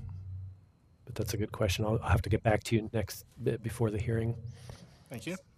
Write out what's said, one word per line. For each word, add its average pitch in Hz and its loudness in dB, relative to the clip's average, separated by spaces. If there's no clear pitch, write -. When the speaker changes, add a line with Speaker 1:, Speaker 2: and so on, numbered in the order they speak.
Speaker 1:
but 120 -12
that's - 0
a - -2
good 107 -2
question. 107 2
I'll, 110 4
I'll - 0
have - 6
to - -6
get 101 4
back 107 6
to - 4
you 107 2
next, 107 -4
b-, 117 0
before 113 0
the 104 -2
hearing. 113 0
Speaker 2:
Thank 254 -8
you. 269 -4